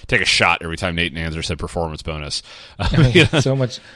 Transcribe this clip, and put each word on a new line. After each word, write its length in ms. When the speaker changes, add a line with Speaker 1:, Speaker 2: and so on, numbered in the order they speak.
Speaker 1:
take 140
a 40
shot 360
every 160
time 180
Nate 180
Nanzer 300
said 160
performance 440
bonus. 440
<laughs> 320
Uh, 120
Speaker 2:
<laughs> 60
Oh, 160
yeah. 120
So 140
much, 240